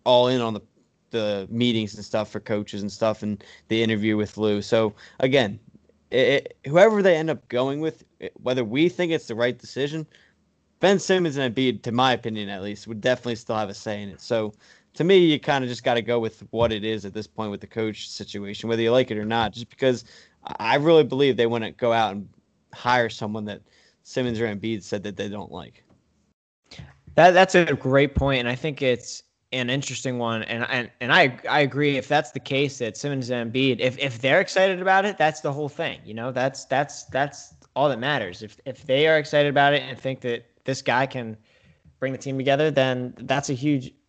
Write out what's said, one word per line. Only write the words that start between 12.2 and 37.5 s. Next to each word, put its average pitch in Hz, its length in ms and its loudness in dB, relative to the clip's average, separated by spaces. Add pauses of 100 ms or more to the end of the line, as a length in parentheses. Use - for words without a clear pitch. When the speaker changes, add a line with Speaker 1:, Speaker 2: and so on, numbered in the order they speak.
Speaker 1:
at 98 140 -10
least, 101 240 -10
would 110 140 -12
definitely 123 360 0
still 113 200 -6
have 107 120 -2
a 101 60 -12
say 104 280 -8
in 101 60 -12
it. 92 120 -18
So, 110 340 -4 (400)
to 156 100 -2
me, 190 140 6
you 160 200 4
kinda 135 280 0
just 120 180 -10
gotta 120 180 2
go 120 160 0
with 110 320 -6
what 113 220 0
it 104 120 -4
is 110 200 -4
at 98 100 -12
this 107 120 -8
point 107 240 -8
with 101 100 -8
the 104 60 -18
coach 110 420 -6
situation, 101 600 -12
whether 113 140 0
you 113 100 2
like 127 180 4
it 107 80 -4
or 104 60 -6
not, 110 280 -2
just 117 180 -14
because 127 340 0 (400)
I, - 140 -12
I 113 180 0
really 156 280 6
believe 131 320 2
they 117 100 2
wouldn't 113 300 -4
go 120 160 0
out 110 220 2
and 101 140 -10 (440)
hire 123 360 0
someone 107 380 -8
that 101 140 -10 (420)
Simmons 120 380 -4
or 117 60 0
Embiid 107 360 -6
said 104 200 -8
that 101 140 -10
they 104 120 -8
don't 101 240 -12
like. 67 320 -16 (1300)
Speaker 2:
That, 175 180 8
that's 185 220 6
a 165 200 6
great 139 400 2
point, 135 260 2
and 120 80 -2
I 123 60 -2
think 135 260 -6
it's 123 420 -2 (300)
an 127 180 -4
interesting 127 480 -4
one. 113 260 -2
And, 117 260 -4
and, 123 200 -4 (100)
and 123 120 0
I, 151 240 4 (120)
I 139 120 2
agree, 143 360 0
if 127 120 -6
that's 151 220 0
the 139 100 -10
case, 139 380 -2
that 113 180 -6
Simmons 135 340 -6
and 117 220 -4
Embiid, 131 280 2
if, 123 180 -2
if 127 220 -4
they're 135 200 4
excited 190 400 0
about 190 240 4
it, 202 140 -4
that's 156 220 0
the 147 120 -2
whole 143 160 -4
thing. 135 360 -6
You 107 100 -14
know, 117 180 -6
that's, 131 320 -2
that's, 143 400 -2
that's - 500 -6 (220)